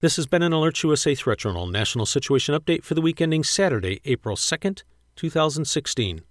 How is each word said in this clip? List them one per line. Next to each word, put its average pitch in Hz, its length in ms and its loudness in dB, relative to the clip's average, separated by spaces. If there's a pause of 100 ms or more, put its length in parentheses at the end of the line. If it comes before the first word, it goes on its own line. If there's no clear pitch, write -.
This 165 140 2
has 160 100 -2
been 170 160 2
an 170 120 2
Alert 160 280 2
U 156 120 4
S - 120 2
A 147 80 4
Threat 120 240 0
Journal 90 300 -4
National 104 400 0
Situation 143 480 0
Update 165 280 0
for - 120 -4
the 165 60 0
week 160 200 0
ending 160 220 2
Saturday, 113 600 0
April 117 300 -2
second, - 480 -2 (320)
two 160 140 -4
thousand 156 360 0
sixteen. 101 640 -4